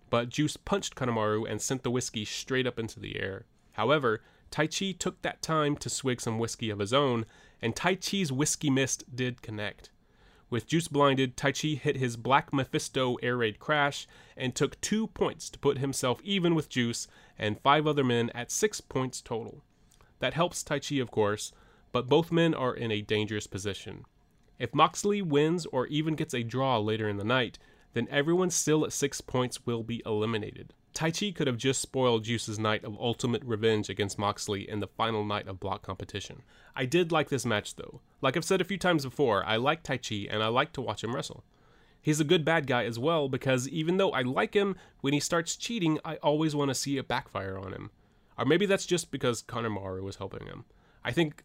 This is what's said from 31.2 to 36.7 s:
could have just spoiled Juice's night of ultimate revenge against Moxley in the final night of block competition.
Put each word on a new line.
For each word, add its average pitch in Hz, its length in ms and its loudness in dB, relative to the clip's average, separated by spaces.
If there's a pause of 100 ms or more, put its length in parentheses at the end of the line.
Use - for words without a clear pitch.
could 156 100 0
have 127 120 0
just 131 220 2
spoiled 123 440 2
Juice's 110 340 -2
night 107 260 0
of 107 140 -10
ultimate 120 460 0
revenge 110 440 2
against 101 300 -2
Moxley 101 500 -2
in 107 120 -6
the 98 80 -4
final 113 360 0
night 104 240 -4
of 95 120 -10
block 98 240 -4
competition. 98 580 -10 (340)